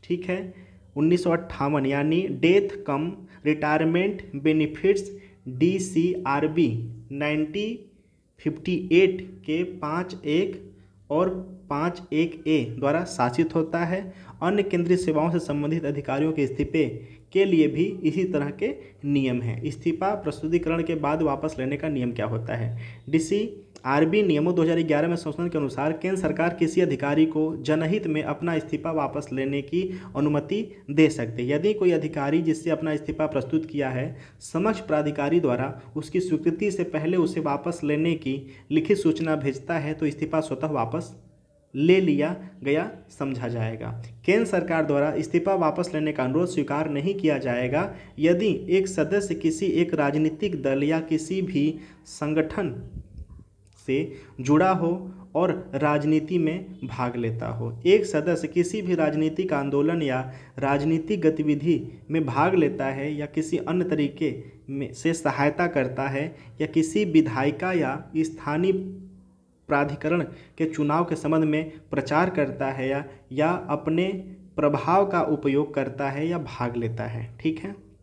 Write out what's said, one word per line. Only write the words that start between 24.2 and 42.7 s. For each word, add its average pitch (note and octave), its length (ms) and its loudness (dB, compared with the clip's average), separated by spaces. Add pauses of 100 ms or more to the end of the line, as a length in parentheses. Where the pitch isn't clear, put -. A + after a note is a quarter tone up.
नियमों E3 320 2
दो E3+ 80 4
हज़ार E3 200 2
ग्यारह D#3 240 2
में E3+ 80 0
संशोधन E3 340 -4
के D#3+ 80 -2
अनुसार C#3+ 360 -2
केंद्र F#3 260 -2
सरकार E3 340 0
किसी E3+ 280 2
अधिकारी D3 460 4
को D#3 340 0
जनहित D#3+ 460 0
में D#3 160 0
अपना E3 320 -2
इस्तीफा D#3 380 -4
वापस C#3+ 380 -2
लेने C3+ 320 -2
की F3 200 -2 (320)
अनुमति D3 480 0 (280)
दे D#3 180 6
सकते A#2+ 320 -4
हैं। B2 80 -2
यदि E3 240 2
कोई F#3+ 200 4
अधिकारी D3+ 500 0
जिससे D#3+ 260 0
अपना D#3 240 0
इस्तीफा D3+ 340 -2
प्रस्तुत D3 380 -2
किया C#3+ 240 -4
है C3 260 -4 (280)
समक्ष G3+ 400 0
प्राधिकारी D3 560 2
द्वारा C3 340 0 (220)
उसकी D#3 260 -2
स्वीकृति F3+ 500 0
से F3+ 140 -2
पहले D#3 320 -2
उसे E3 240 2
वापस D3 420 -2
लेने D3+ 320 2
की C3+ 260 -4 (300)
लिखित D#3+ 260 4
सूचना D#3+ 400 2
भेजता C#3 400 -2
है D3 160 -2
तो D#3 120 -2
इस्तीफा D3+ 360 -2
स्वतः D#3 300 -4
वापस C3 440 -4 (580)
ले E3+ 280 6
लिया D3+ 340 2 (280)
गया D#3 260 2 (200)